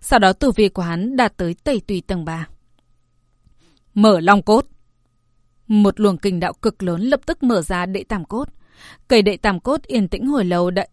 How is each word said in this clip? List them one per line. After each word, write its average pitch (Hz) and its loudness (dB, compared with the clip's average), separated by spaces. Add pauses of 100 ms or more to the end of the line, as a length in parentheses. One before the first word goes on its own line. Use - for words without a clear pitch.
Sau - 0
đó 196 4
tu 262 0
vi 202 2
của 185 -6
hắn 175 -4
đạt 240 0
tới 170 -4 (100)
Tây 262 -2
Tùy 196 -4
tầng 175 -4
ba. 165 -8 (1500)
Mở 208 4
Long 180 4
Cốt. 220 2 (1000)
Một 208 2
luồng 202 2
kình 185 -4
đạo 175 -2
cực - -4
lớn 175 -2
lập 262 -2
tức - -4
mở 226 2
ra 180 -4
Đệ 190 -8
Tam 190 -8
Cốt. 247 -8 (600)
Cây 233 4
Đệ 202 0
Tam 190 -2
Cốt 294 -4
yên 214 -2
tĩnh - -6
hồi 277 0
lâu 175 0
đã 185 -4